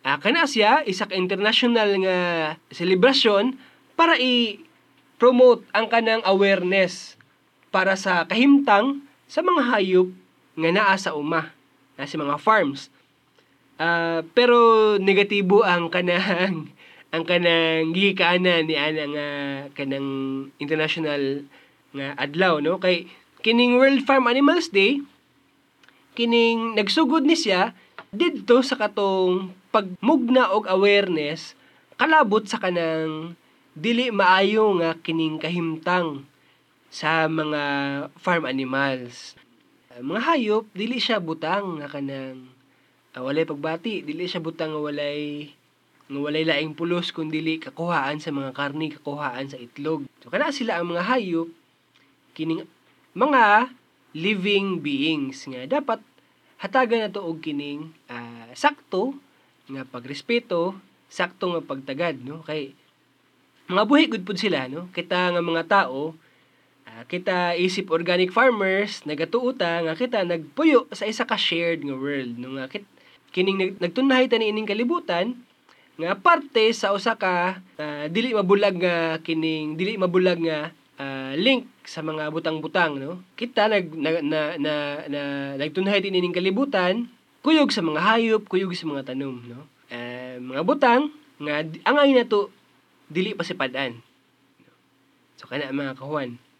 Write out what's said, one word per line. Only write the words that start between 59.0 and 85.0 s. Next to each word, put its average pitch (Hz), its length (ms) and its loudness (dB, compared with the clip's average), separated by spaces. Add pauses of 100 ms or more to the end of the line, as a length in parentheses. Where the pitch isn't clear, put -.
nga 135 160 -12
pagrespeto, 170 880 -4 (320)
sakto 180 480 -4
nga 156 80 -6
pagtagad, 139 560 -6
no? 147 240 -14
Kay 147 320 -8 (960)
mga 196 160 2
buhi 285 240 4
gud 190 160 -6
pud 208 80 -6
sila, 160 320 -2
no? 165 240 -12
Kita 180 400 -2
nga 175 80 0
mga 165 320 -2
tao, 156 480 0 (680)
ah, 120 180 -20
kita 180 560 -2
isip 185 320 -2
organic 180 400 0
farmers, 208 720 2
nagatuo 165 480 -2
ta 170 320 -2
nga 160 140 -2
kita 240 260 -2
nagpuyo 175 720 2
sa 196 100 -8
isa 220 240 -4
ka - 80 0
shared 170 480 -2
nga 139 140 -6
world, 131 400 -6
no? 131 180 -12
Nga 135 160 -10
kit-, - 200 -14 (420)
kining 190 260 0
nag-, 190 220 -4
nagtunhay 254 500 2
ta 233 80 2
niining 214 300 -2
kalibutan 226 680 -2 (600)
nga 170 200 -4
parte 247 560 4
sa 202 240 0
usa 220 240 -2
ka, 180 400 0 (160)
ah, 147 320 -8
dili 226 240 -2
mabulag 202 480 2
nga 165 400 0
kining, 160 560 -4
dili 190 240 -4
mabulag 180 400 2
nga, 160 320 -4 (240)
ah, 135 400 -10
link 240 320 0 (160)
sa - 160 -14
mga 156 320 -8
butang-butang, 160 640 -4
no? 151 240 -10 (160)
Kita 226 320 0
nag-, 185 240 0
na, 156 180 -4 (140)
na, 156 160 -2 (160)
na, 151 180 -2 (380)